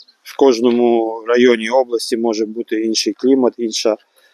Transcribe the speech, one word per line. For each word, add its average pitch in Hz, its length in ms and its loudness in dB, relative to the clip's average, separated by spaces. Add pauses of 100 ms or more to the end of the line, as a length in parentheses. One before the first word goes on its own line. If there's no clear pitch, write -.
(240)
в - 140 -16
кожному 117 880 2
районі 120 420 2
області 120 480 -2
може 113 280 -2
бути 110 360 -6
інший 110 320 -4
клімат, 127 440 0
інша, 110 400 -2 (360)